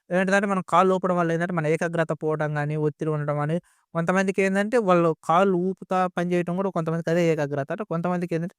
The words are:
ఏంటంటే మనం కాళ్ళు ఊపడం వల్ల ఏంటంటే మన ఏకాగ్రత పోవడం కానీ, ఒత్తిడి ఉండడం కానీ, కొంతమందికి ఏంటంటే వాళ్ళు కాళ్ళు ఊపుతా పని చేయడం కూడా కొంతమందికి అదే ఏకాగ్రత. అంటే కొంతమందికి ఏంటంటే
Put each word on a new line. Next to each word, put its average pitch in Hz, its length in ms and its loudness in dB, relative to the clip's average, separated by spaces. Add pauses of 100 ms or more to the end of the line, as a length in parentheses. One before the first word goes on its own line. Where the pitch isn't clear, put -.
ఏంటంటే 190 380 2
మనం 190 200 -2
కాళ్ళు 185 260 4
ఊపడం 185 240 0
వల్ల 170 140 0
ఏంటంటే 175 240 -2
మన 156 120 -2
ఏకాగ్రత 165 440 0
పోవడం 156 440 -2
కానీ, 147 220 -2
ఒత్తిడి 151 340 -2
ఉండడం 147 260 -2
కానీ, 147 200 -2 (380)
కొంతమందికి 190 460 0
ఏంటంటే 202 360 0
వాళ్ళు 180 320 4 (140)
కాళ్ళు 190 340 2
ఊపుతా 185 500 -2
పని 180 220 -4
చేయడం 175 260 0
కూడా 196 140 -2
కొంతమందికి 165 400 -2
అదే 170 200 4
ఏకాగ్రత. 143 400 -2
అంటే 214 160 -6
కొంతమందికి 175 480 -4
ఏంటంటే 170 240 -4